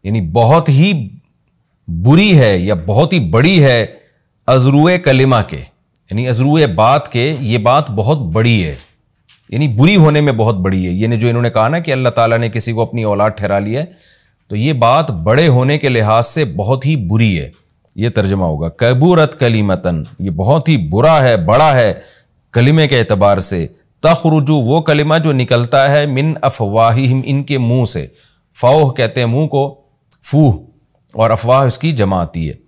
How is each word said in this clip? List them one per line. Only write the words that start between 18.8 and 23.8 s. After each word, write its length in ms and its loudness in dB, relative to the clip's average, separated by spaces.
कबूरत 540 2
कलिमतन, 720 -2
ये 100 -4
बहुत 380 0
ही 80 2
बुरा 440 2
है, 260 2
बड़ा 260 4
है 300 0
कलिमे 340 2
के 80 0
एतबार 440 2
से। 360 -4